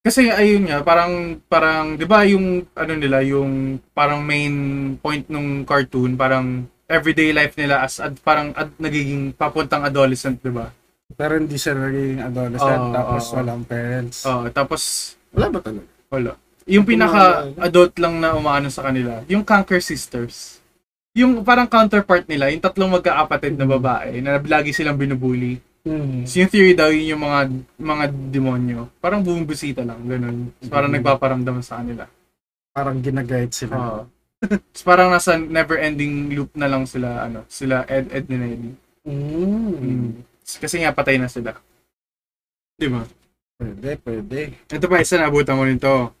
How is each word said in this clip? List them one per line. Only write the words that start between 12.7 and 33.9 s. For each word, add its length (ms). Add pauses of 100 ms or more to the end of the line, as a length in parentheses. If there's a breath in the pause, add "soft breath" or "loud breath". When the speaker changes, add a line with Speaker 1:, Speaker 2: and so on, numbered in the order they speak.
Speaker 1:
Oo, 160
Speaker 2:
tapos 260
Speaker 1:
oo. 140
Speaker 2:
walang 260
parents. 640
Speaker 1:
Oo, 240
tapos 340 (480)
Speaker 2:
Wala 160
ba 140
talaga? 260 (220)
Speaker 1:
Wala. 240 (340)
Yung 160
Speaker 2:
Hindi 80
ko 60
Speaker 1:
pinaka-adult 960
Speaker 2:
maalala. 100
Speaker 1:
lang 140
na 180
umaano 320
sa 160
kanila, 440
yung 160
Canker 360
Sisters. 800 (540)
Yung 320
parang 220
counterpart 580
nila, 240
yung 100
tatlong 320
magkakapatid 640
na 80
Speaker 2:
Mm. 100
Speaker 1:
babae 460
na 220
lagi 320
silang 240
binubuli. 600 (240)
Speaker 2:
Mm. 420
Speaker 1:
So, 140
yung 120
theory 220
daw, 160
yun 260
yung 80
mga, 180 (360)
mga 280 (240)
demonyo. 520 (180)
Parang 220
bumibisita 600
lang, 220
ganun. 560
So, 100
parang 200
Speaker 2:
Mm. 120
Speaker 1:
nagpaparamdam 600
sa 180
kanila. 260 (680)
Speaker 2:
Parang 280
ginagayad 520
sila. 260
Speaker 1:
Oo. 240 (400)